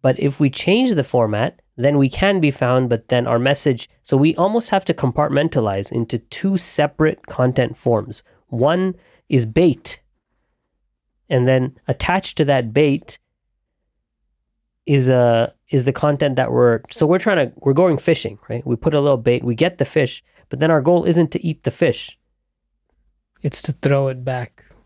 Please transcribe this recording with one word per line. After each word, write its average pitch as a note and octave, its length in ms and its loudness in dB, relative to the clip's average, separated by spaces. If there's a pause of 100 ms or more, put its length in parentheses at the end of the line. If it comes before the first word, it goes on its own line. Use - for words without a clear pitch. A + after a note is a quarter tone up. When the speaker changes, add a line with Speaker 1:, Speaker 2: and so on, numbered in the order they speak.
Speaker 1:
But C3 160 0
if C#3+ 220 -2
we C#3+ 80 2
change A3+ 460 0
the C#3+ 100 0
format, A2 560 -2 (160)
then C#3+ 220 2
we C3+ 100 4
can G3 320 0
be D3 100 2
found, B2+ 380 0
but A#2 200 -2
then B2 180 0
our A#2+ 120 0
message, C3 500 -2 (140)
so - 140 0
we D3+ 200 4
almost G#3+ 340 0
have G3 160 0
to F3 80 -2
compartmentalize C#3 960 -2
into A#2 260 -4
two - 380 -4
separate - 680 -2
content B2+ 500 -2
forms. A2+ 460 -2 (260)
One F3 480 0 (320)
is B2 180 2
bait, D#3 540 0 (1300)
and B2+ 180 2
then C3 400 0
attached - 520 -4
to D3+ 80 2
that B2 280 0
bait C#3+ 440 0 (1700)
is C3+ 220 2
a, A#2+ 460 4 (160)
is C3 140 2
the C3 80 0
content C#3+ 440 0
that B2 140 0
we're, B2 300 4 (100)
so - 160 0
we're F3 120 2
trying F3+ 320 0
to, - 100 -20
we're C#3 140 0
going E3+ 240 2
fishing, - 400 -2 (100)
right? A#2+ 180 -8
We A#2+ 100 -2
put D3+ 180 -2
a C#3+ 60 2
little C#3 180 2
bait, A#2+ 260 0
we A#2+ 100 -2
get D#3+ 240 -2
the C3+ 60 0
fish, - 400 -4 (240)
but C3 100 -8
then D#3 120 2
our D#3 120 4
goal E3+ 220 2
isn't E3 280 2
to - 140 -6
eat D#3+ 160 -6
the - 80 -4
fish. - 480 -4 (1200)
Speaker 2:
It's - 200 -6
to - 100 -6
throw C#3 360 -2
it B2+ 160 -8
back B2+ 400 -8 (220)